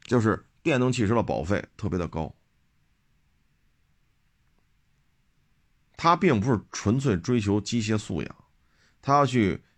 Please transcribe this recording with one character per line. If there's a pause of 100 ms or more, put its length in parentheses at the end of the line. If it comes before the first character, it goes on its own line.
就
是 (160)
电
动
汽
车
的
保
费 (120)
特
别
的
高。 (3500)
它
并
不
是 (100)
纯
粹
追
求
机
械
素
养， (680)
它
要
去 (160)